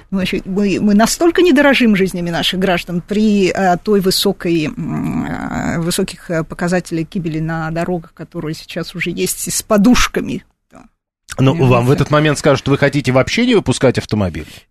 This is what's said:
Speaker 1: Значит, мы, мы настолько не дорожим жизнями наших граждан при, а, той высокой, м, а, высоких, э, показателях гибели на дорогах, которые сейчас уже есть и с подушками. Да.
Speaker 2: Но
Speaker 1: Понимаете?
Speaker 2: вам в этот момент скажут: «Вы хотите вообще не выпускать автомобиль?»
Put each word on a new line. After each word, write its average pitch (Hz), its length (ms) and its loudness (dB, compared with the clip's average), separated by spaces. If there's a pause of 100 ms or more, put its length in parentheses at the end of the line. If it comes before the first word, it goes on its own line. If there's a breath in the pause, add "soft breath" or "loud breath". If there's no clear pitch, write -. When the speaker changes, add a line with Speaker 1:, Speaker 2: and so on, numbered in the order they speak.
(100)
Speaker 1:
Значит, 185 360 -4
мы, 190 340 0
мы 208 140 4
настолько 330 480 2
не 349 100 6
дорожим 254 420 4
жизнями 175 360 -2
наших 170 280 -2
граждан 180 480 -2
при, 202 440 2
а, 185 260 2
той 202 240 0
высокой, 180 640 0
м, 156 640 -6
а, - 520 -6
высоких, 180 500 -4
э, 165 120 -2
показателях 170 680 -4
гибели 160 300 -6
на 160 300 -6
дорогах, 170 440 -6
которые 160 400 -10
сейчас - 400 -12
уже 170 160 -6
есть 180 380 -6
и - 20 -8
с - 120 -6
подушками. - 800 2 (260)
Да. - 140 -20 (540)
Speaker 2:
Но 131 140 4
Speaker 1:
Понимаете? 127 220 4
Speaker 2:
вам 120 120 2
в 127 40 4
этот 143 220 2
момент 151 260 2
скажут: 139 300 2
«Вы 139 100 2
хотите 139 320 0
вообще 131 340 2
не 247 120 2
выпускать 131 420 2
автомобиль?» 90 480 -4 (240)